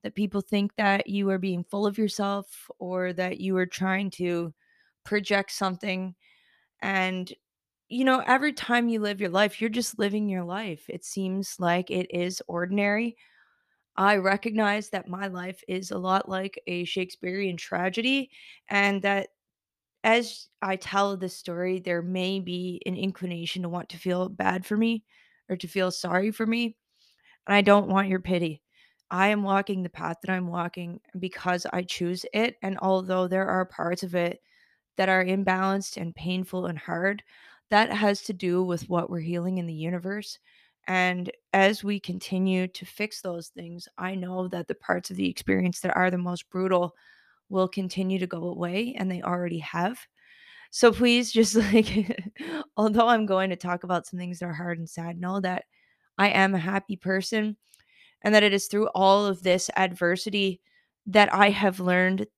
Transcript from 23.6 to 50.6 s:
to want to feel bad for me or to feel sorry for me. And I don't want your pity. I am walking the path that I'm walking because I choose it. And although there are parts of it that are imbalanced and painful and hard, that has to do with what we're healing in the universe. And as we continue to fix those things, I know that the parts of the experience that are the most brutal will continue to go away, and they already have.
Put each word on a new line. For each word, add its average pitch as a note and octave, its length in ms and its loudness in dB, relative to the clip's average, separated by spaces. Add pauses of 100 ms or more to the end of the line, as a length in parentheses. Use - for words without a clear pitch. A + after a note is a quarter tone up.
to E3+ 60 -4
want F3 200 -6
to E3+ 80 -16
feel F3+ 320 -2
bad F#3 360 -4
for G#3+ 120 -2
me A3+ 260 0 (460)
or F#3 80 -4
to F3+ 100 -10
feel F#3 240 0
sorry F#3 400 0
for A3 140 -4
me. A3+ 300 -2 (720)
And G3 80 4
I G#3 60 8
don't G3+ 280 6
want G3 180 2
your F#3 120 0
pity. F3 420 -2 (500)
I F#3+ 180 2
am G#3 140 0
walking G3 400 0
the F3 60 -6
path E3 320 -8
that F#3 100 -4
I'm F3+ 160 -2
walking F3 520 -6 (200)
because F3+ 540 -2
I F3+ 80 0
choose F3+ 520 -4
it. A3+ 280 0
And F#3+ 180 -4
although F#3 480 0
there F#3+ 200 0
are F#3 180 2
parts F3 380 -4
of F3 120 -6
it F3 240 0 (580)
that F#3+ 120 2
are F#3 160 4
imbalanced F#3+ 720 0
and E3 180 -8
painful F3+ 520 -4
and E3 100 -6
hard, F#3 460 -2 (460)
that G#3+ 220 4
has G#3 320 2
to G#3+ 100 -6
do F3+ 300 0
with F3+ 260 -2
what E3+ 200 0
we're F3 100 -6
healing F3 380 -4
in F3 80 -4
the E3 80 -8
universe. F3+ 680 -6 (480)
And F3+ 440 0 (220)
as G3 300 4
we G3+ 160 -2
continue F#3 680 -2
to F3+ 180 -14
fix - 360 -8
those E3+ 280 -10
things, F3 380 -16 (100)
I F#3 180 -6
know F#3 320 -4
that F3+ 200 -6
the - 80 -4
parts - 340 -2
of F#3 80 -8
the F#3+ 120 0
experience F3+ 520 0
that F3+ 140 0
are F#3 140 4
the F3+ 80 -2
most F3+ 320 -4
brutal F#3 460 0 (540)
will F#3 180 2
continue F#3+ 520 -2
to F3+ 80 -2
go E3+ 160 -6
away, F3+ 540 -4
and F#3+ 140 -2
they F3+ 100 -6
already F3 380 -2
have. F3 400 -4 (720)